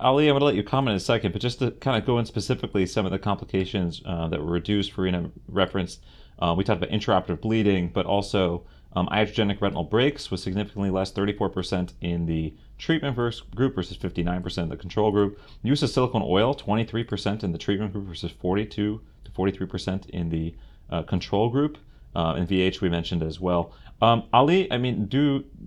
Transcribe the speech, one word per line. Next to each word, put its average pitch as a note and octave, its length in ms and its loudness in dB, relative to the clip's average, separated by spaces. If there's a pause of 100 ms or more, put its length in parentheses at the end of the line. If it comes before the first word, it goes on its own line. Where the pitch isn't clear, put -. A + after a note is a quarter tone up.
Ali, C#3 260 4
I'm D3 80 6
gonna C#3 100 4
let B2+ 120 4
you G#2 80 2
comment C3 280 2
in G2 40 2
a F#2 40 0
second, A2+ 320 2
but G2+ 80 -4
just A#2+ 200 -2
to B2 120 2
kind C3 240 0
of G#2+ 80 0
go A#2+ 140 4
in A#2 60 2
specifically G#2 600 0
some G2 220 0
of F2+ 60 -2
the F#2+ 60 2
complications, F#2+ 880 -2
uh, E2+ 240 -2
that D#2 120 -2
were D#2 100 -4
reduced, F#2+ 400 0
Farina F2+ 400 -2 (160)
referenced, F#2 560 -2 (380)
uh, E2+ 160 2
we G2 80 2
talked F#2+ 180 0
about - 100 -4
intraoperative F2+ 500 0
bleeding, G2+ 520 2
but F#2+ 120 0
also, F#2+ 580 0 (300)
um, F2+ 140 0
iatrogenic G#2 520 0
retinal E2+ 240 -2
breaks A#2+ 480 0
was F#2 100 -4
significantly G2 480 -2
less, F#2+ 220 0
thirty-four G2+ 380 0
percent F#2 500 -4
in E2+ 260 -2
the D#2+ 280 -2 (240)
treatment D3 360 -2
vers-, A#2 280 -2 (120)
group C3 220 0
versus F2+ 200 -6
fifty-nine F2+ 460 -2
percent F2+ 220 -4
in D#2+ 60 -4
the D2 60 -6
control G#2 360 0
group. G2+ 260 2 (240)
Use C#3 220 2
of C3 60 2
silicone A#2+ 340 2
oil, G#2 300 4
twenty-three A2 500 -2
percent G#2+ 400 -2
in F2+ 80 0
the D#2+ 60 -6
treatment G2+ 340 0
group G2 140 -6
versus F2 260 -8
forty-two G#2 680 -2 (240)
to - 60 -18
forty-three F#2+ 360 -2
percent F#2+ 440 -4
in E2+ 200 -4
the, E2 260 -2 (340)
uh, E2 140 -2
control G#2 460 0
group. D3 280 0 (380)
Uh, E2 160 2
and F2 160 -2
V F#2 140 4
H F#2 180 0
we F#2+ 80 2
mentioned E2+ 340 0
as D#2+ 160 -4
well. F2+ 360 0 (260)
Um, A2+ 220 6 (100)
Ali, D#3+ 400 6
I B2 60 2
mean, A#2+ 260 0
do, C#3 400 2 (220)